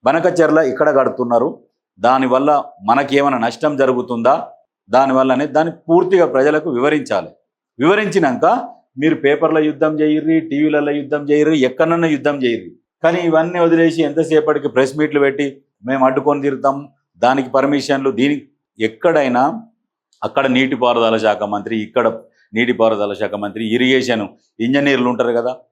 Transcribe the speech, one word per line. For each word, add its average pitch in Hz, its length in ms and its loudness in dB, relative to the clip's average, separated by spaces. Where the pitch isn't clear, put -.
బనకచెర్ల 160 540 2
ఇక్కడ 147 180 0
కడుతున్నారు, 120 500 0
దానివల్ల 131 440 2
మనకేమైనా 135 560 0
నష్టం 147 260 -2
జరుగుతుందా, 123 520 0
దానివల్ల 131 460 2
అనేది 143 220 -4
దాన్ని 165 160 0
పూర్తిగా 180 380 4
ప్రజలకు 151 320 2
వివరించాలి. 127 520 -2
వివరించినాక 170 640 2
మీరు 156 240 0
పేపర్ల 156 420 2
యుద్ధం 151 340 -2
చేయిర్రి, 151 340 0
టీవీలలో 147 520 0
యుద్ధం 147 280 -6
చేయిర్రి, 147 300 2
ఎక్కడన్నా 165 460 0
యుద్ధం 143 280 -2
చేయిర్రి. 117 280 -4
కానీ 170 240 2
ఇవన్నీ 165 380 0
వదిలేసి 165 420 2
ఎంతసేపటికి 151 680 0
ప్రెస్ 131 240 2
మీట్లు 143 280 0
పెట్టి 139 200 -2
మేము 131 200 0
అడ్డుకొని 139 380 0
తీరుతాం, 135 300 -2
దానికి 127 320 0
పర్మిషన్లు, 135 640 0
దీనికి 143 260 0
ఎక్కడైనా 131 540 0
అక్కడ - 220 -2
నీటిపారుదల 120 680 0
శాఖ 107 180 0
మంత్రి, 107 220 -6
ఇక్కడ 117 200 0
నీటిపారుదల 110 640 0
శాఖ 101 140 -4
మంత్రి, 104 180 -8
ఇరిగేషన్ 123 480 0
ఇంజనీర్లు 135 460 0
ఉంటారు 120 260 -2
కదా 123 160 -4